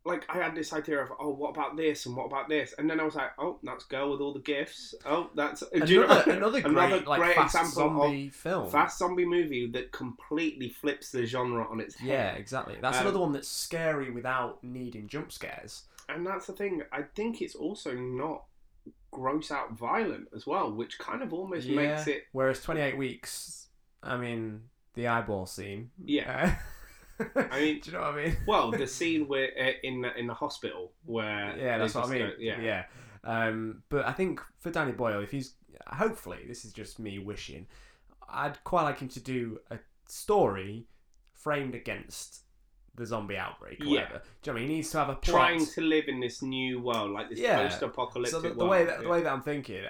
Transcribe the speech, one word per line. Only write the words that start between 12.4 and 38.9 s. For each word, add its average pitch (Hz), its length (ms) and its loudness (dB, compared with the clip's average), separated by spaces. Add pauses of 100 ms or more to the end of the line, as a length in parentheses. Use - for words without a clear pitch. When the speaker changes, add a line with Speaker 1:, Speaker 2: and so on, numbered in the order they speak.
Speaker 2:
That's 127 160 0
Speaker 1:
Um, 127 60 4
Speaker 2:
another 196 160 2
one 170 140 2
that's 139 160 -4
scary 156 640 -2
without 123 540 -2
needing 123 440 -10
jump 147 220 -6
scares. - 520 -12 (260)
Speaker 1:
And 160 180 -4
that's 190 200 -4
the 190 80 -10
thing. 190 360 -2
I 143 120 -4
think 220 400 -4
it's 170 140 -6
also 160 380 -6
not 127 500 -4 (680)
gross 139 400 -2
out 131 220 -2
violent 120 640 -2
as 110 120 -12
well, 156 240 0
which 110 280 -6
kind 120 240 -6
of 135 100 -6
almost 175 340 -6
Speaker 2:
Yeah. 147 80 2 (220)
Speaker 1:
makes 156 100 -4
it 143 260 -2
Speaker 2:
Whereas 131 300 2
Twenty-eight 143 360 0
Weeks, - 720 -8 (340)
I 127 160 -4
mean, 113 500 -6 (260)
the 120 140 0
eyeball 107 380 0
scene. 101 440 -10 (140)
Speaker 1:
Yeah. 139 540 2 (600)
Speaker 2:
Uh, 160 60 -2
<laughs> - 260 0
Speaker 1:
I 135 100 0
mean, 151 200 2
Speaker 2:
do - 100 -12
you 175 60 -8
know - 60 -4
what 147 160 -2
I 147 60 -4
mean? 165 120 2 (100)
Speaker 1:
well, 196 240 6
the 165 160 0
scene 160 400 0
where, 135 220 2 (100)
uh, 131 140 4 (100)
in 127 200 -4
the, 123 160 -4
in 120 80 -2
the 117 80 -4
hospital 92 580 -6 (140)
where 104 520 -4
Speaker 2:
Yeah, 123 200 0
that's 107 160 0
Speaker 1:
they 123 60 0
Speaker 2:
what 123 100 -2
I 131 80 0
Speaker 1:
just 104 200 -2
Speaker 2:
mean. 113 160 -2
Speaker 1:
go, 117 60 -4
yeah. - 0 -
Speaker 2:
Yeah. 104 240 -2 (400)
Um, 113 640 -2
but 143 160 0
I 127 80 0
think 185 280 0 (180)
for 175 120 -8
Danny 156 220 0
Boyle, 107 300 0
if 101 80 -8
he's, 135 240 -6 (340)
hopefully, 214 580 -2
this 120 200 -12
is - 80 -16
just - 240 -12
me 101 200 -8
wishing, 95 480 -10 (600)
I'd 143 360 -6
quite 170 180 2
like 143 160 0